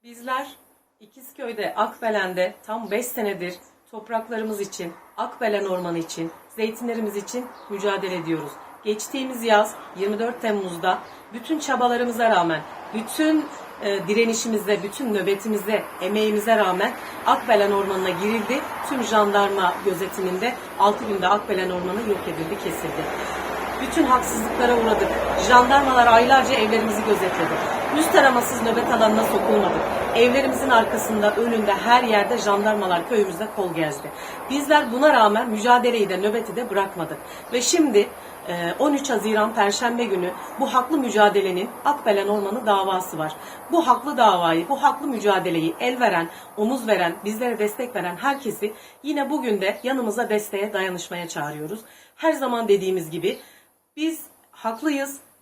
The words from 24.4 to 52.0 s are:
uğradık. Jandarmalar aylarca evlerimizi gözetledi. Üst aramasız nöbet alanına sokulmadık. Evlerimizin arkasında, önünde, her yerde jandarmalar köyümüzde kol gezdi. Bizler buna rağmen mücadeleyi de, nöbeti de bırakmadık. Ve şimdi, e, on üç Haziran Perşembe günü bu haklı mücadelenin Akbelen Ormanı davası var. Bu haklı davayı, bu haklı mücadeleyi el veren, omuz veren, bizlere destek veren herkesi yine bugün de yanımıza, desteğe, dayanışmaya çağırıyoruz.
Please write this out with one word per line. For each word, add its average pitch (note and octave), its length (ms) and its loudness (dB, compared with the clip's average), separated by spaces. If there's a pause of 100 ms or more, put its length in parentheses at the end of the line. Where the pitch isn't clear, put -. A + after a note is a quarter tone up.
uğradık. G#3 260 2 (380)
Jandarmalar B3 600 6
aylarca B3+ 460 6
evlerimizi G#3+ 520 0
gözetledi. F#3 760 -2 (180)
Üst E4 160 2
aramasız B3 480 2
nöbet A3+ 300 0
alanına A3 300 2
sokulmadık. G#3 580 0 (340)
Evlerimizin C4 540 2
arkasında, G#3+ 680 2
önünde, A3+ 380 2
her A#3+ 300 4
yerde A3 340 2
jandarmalar G3+ 720 0
köyümüzde G#3 460 0
kol F3+ 180 -2
gezdi. D#3 340 -4 (420)
Bizler C#4+ 420 4
buna C#4 220 6
rağmen A3+ 360 6
mücadeleyi A3+ 600 4
de, F#3 120 0
nöbeti G#3+ 340 0
de A#3+ 140 -4
bırakmadık. F#3 480 -2 (360)
Ve B3 80 0
şimdi, B3 460 4 (400)
e, F3 320 -4
on C#4+ 140 4
üç C#4 160 -2
Haziran G#3+ 440 0
Perşembe A#3 500 0
günü F#3 280 -2 (280)
bu A#3 140 0
haklı B3+ 240 2
mücadelenin G3+ 720 2 (160)
Akbelen G#3+ 420 2
Ormanı G#3 380 -2
davası F#3+ 520 0
var. D#3 180 -4 (360)
Bu E4 160 4
haklı B3+ 300 4
davayı, F3 520 4
bu C#4 140 0
haklı C#4+ 240 2
mücadeleyi F#3 720 0
el B3 200 -2
veren, F3+ 300 2 (280)
omuz A3+ 300 -2
veren, F3+ 260 2 (120)
bizlere A3 340 -4
destek G#3 360 -4
veren F3 200 -4
herkesi G#3+ 580 -4 (300)
yine C#4 260 -2
bugün B3 320 -2
de - 220 -2
yanımıza, A#3+ 460 -2
desteğe, G#3 440 -2
dayanışmaya F3+ 540 -6
çağırıyoruz. D#3 520 -8 (360)